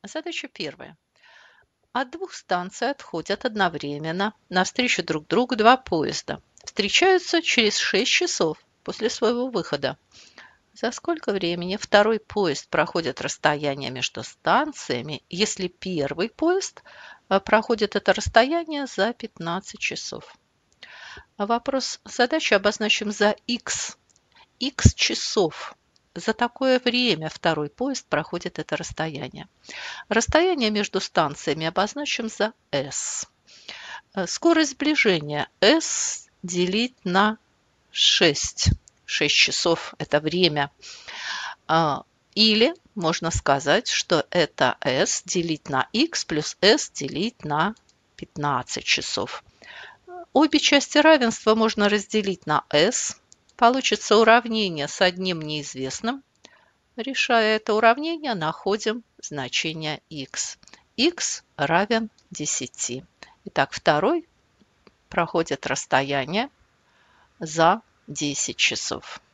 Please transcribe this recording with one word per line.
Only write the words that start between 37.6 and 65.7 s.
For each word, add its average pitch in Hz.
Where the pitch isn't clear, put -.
шесть. -
Шесть -
часов — -
это 147
время. 151
А, 156
или 220
можно 165
сказать, 143
что -
это 147
S 139
делить 165
на 131
X 294
плюс 151
S -
делить 147
на 156
пятнадцать -
часов. -
Обе 302
части -
равенства 254
можно 214
разделить 202
на 151
S. -
Получится 233
уравнение 220
с -
одним 180
неизвестным. 151
Решая 233
это 214
уравнение, 277
находим 208
значение 151
x. -
X -
равен 202
десяти. -
Итак, -
второй 196
проходит 165
расстояние 139